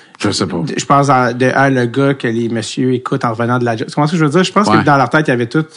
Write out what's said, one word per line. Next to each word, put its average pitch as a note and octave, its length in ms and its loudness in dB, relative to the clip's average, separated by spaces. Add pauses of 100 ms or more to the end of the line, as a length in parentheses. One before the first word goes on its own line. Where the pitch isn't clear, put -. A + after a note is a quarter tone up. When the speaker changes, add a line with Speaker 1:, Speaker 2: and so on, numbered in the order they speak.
(200)
Speaker 1:
Je G2+ 120 -2
sais F#2 160 -2
pas. E2+ 120 -6
Speaker 2:
de, - 180 -6
je - 80 -6
pense C#3 240 2
à, B2+ 240 2
de, B2+ 140 0
à C#3 220 2
le B2+ 160 0
gars C3+ 280 0
que C3+ 140 -6
les A#2 200 -2
messieurs A#2 460 -2
écoutent B2+ 320 -2
en A#2 60 -2
revenant A#2+ 280 0
de A#2+ 60 0
la A#2 100 0
job. - 140 -6
Tu - 60 -12
comprends D3 120 2
ce D#3+ 60 -4
que F3+ 40 0
je D#3+ 80 2
veux C#3 60 0
dire ? F3+ 140 4
Je - 80 -4
pense G#3 140 2
Speaker 1:
Ouais. G#3 120 4
Speaker 2:
que G2+ 60 0
dans C#3+ 120 4
leur B2+ 120 2
tête, D#3 180 0
il C#3+ 40 2
y - 20 2
avait A#2+ 140 0
tout D#3 180 -2 (100)